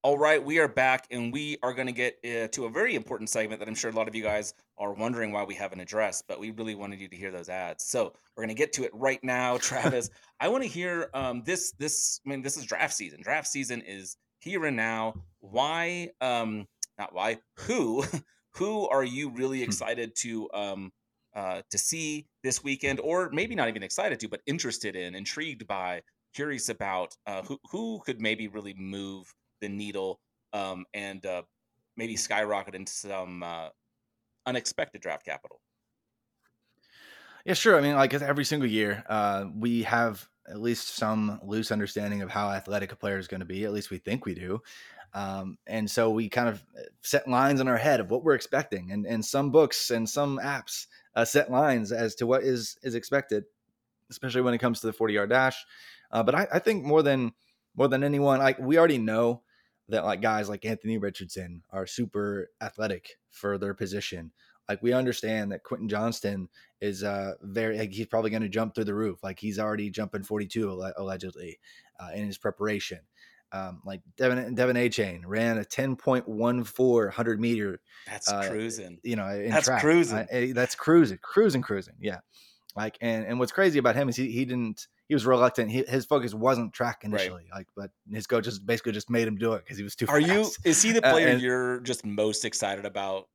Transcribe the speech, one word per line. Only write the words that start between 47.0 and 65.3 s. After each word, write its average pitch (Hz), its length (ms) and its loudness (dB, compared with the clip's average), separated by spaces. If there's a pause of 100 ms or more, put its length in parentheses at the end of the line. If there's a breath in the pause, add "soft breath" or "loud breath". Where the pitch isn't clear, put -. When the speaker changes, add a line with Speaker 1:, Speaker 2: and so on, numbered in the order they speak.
Speaker 2:
set - 260 0
lines 131 320 4
in 131 80 2
our 123 80 4
head 123 240 4
of 95 100 -2
what 123 140 0
we're 156 80 6
expecting. 98 600 -2
And, 104 120 -2
and 110 180 -2
some 139 280 0
books 147 400 6
and 113 180 0
some 139 300 -2
apps, - 480 -6 (280 soft breath)
uh, 117 120 4
set 147 240 4
lines 127 420 4
as 113 220 0
to 120 120 -2
what 127 180 4
is, 123 380 -2
is 123 120 -4
expected, 113 500 0 (640)
especially 127 300 -2
when 123 140 4
it 117 40 2
comes 120 220 0
to 113 60 -4
the 110 80 -2
forty-yard 104 340 2
dash. 131 380 4 (440 loud breath)
Uh, 113 120 2
but 123 120 6
I, 196 160 2
I 156 100 2
think 202 220 2
more 147 200 6
than, 131 320 2 (420)
more 131 120 4
than 131 140 2
anyone, 143 360 4
like, 135 200 4
we 139 200 4
already 165 180 8
know 117 460 2 (460)
that, 101 160 2
like, 98 160 2
guys 107 280 2
like 104 160 -8
Anthony 110 340 -2
Richardson 90 720 -8
are 95 140 -6
super 101 640 -4 (120)
athletic 101 580 -6 (100)
for 101 300 -4
their 101 160 -4
position. 95 560 -8 (380 soft breath)
Like, 104 160 -4
we 120 80 4
understand 110 580 0